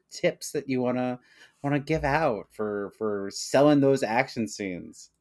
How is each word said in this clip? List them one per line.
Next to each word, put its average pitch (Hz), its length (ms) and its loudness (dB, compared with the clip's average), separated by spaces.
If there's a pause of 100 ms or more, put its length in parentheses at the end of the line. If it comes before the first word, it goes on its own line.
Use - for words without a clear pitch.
(100)
tips - 420 -4
that 143 160 -6
you 127 120 0
wanna, 123 400 -2 (420)
wanna 143 160 0
give 151 240 -2
out 139 480 0
for, 104 480 -6
for 101 320 -4
selling 143 500 4
those 135 220 4
action 117 460 0
scenes? 85 640 -10 (100)